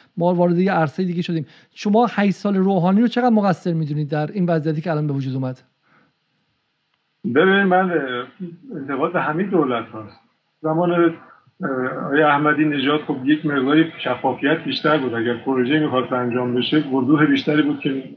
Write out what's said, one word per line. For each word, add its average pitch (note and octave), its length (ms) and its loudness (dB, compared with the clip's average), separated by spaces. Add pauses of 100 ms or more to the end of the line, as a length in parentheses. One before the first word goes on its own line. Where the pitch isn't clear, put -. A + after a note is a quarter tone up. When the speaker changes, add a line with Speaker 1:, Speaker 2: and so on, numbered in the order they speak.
(160)
Speaker 1:
ما F3 180 2
وارد F3 240 2
یه F#3+ 140 2
عرصهٔ E3 320 0
دیگه F3 180 -2
شدیم. E3 240 -4 (280)
شما G#3+ 360 2
هشت G3+ 200 2
سال G3+ 260 -2
روحانی F#3+ 440 2
رو A#3+ 80 4
چقدر A#3+ 220 0
مقصر G3 420 2
می‌دونید D3+ 360 -2
در D3+ 240 -4
این F#3+ 140 0
وضعیتی D#3+ 340 0
که E3+ 100 -6
الان D3+ 160 -2
به C#3+ 60 -2
وجود C3+ 220 -4
اومد؟ C3 260 -6 (1700)
Speaker 2:
ببین، F#3+ 280 4
من، F#3 280 2
اه، B2+ 360 -4 (500)
انتقاد C#3 360 -4
به E3+ 80 -2
همین D#3 280 -4
دولت B2+ 360 0
هست. G#2+ 360 -16 (420)
زمان، E3 300 0
اه، E3+ 180 4 (920)
آقای D3 180 2
احمدی D3+ 420 4
نژاد D3 360 0
خب D3 240 -6
یک D3+ 220 0
مقداری C#3+ 380 2 (200)
شفافیت C3+ 600 -2
بیشتر D3+ 340 0
بود. B2+ 160 -2
اگر A#2 220 -2
پروژه‌ای C3 440 0
می‌خواست B2+ 320 0
انجام B2 420 -2
بشه، C#3+ 340 2
وضوح C3+ 380 2
بیشتری C#3+ 360 2
بود C#3+ 180 -2
که C3+ 240 -4 (120)